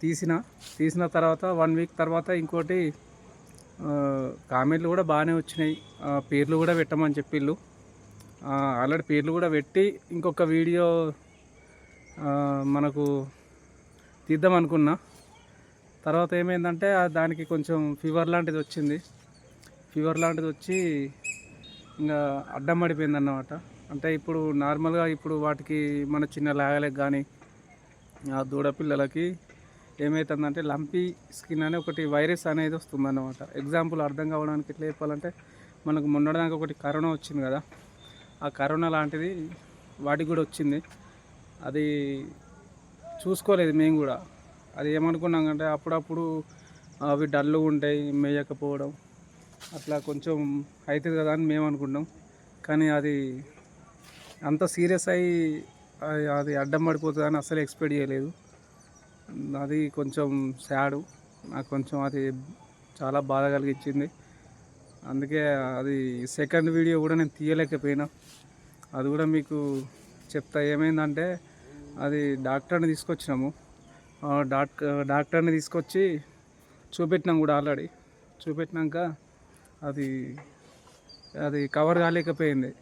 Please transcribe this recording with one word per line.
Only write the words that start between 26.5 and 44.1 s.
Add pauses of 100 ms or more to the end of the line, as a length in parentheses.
లాగలకు
కానీ, (1080)
ఆ,
దూడ
పిల్లలకి (600)
ఏమవుతుందంటే
లంపీ (180)
స్కిన్
అనే
ఒకటి
వైరస్
అనేది
వస్తుందన్నమాట.
ఎగ్జాంపుల్
అర్థం
కావడానికి
ఎట్లా
చెప్పాలంటే, (540)
మనకు
మొన్నటిదాకా
ఒకటి
కరోనా
వచ్చింది
కదా, (840)
ఆ
కరోనా
లాంటిది (480)
వాటికి
కూడా
వచ్చింది. (800)
అది (880)
చూసుకోలేదు
మేము
కూడా. (520)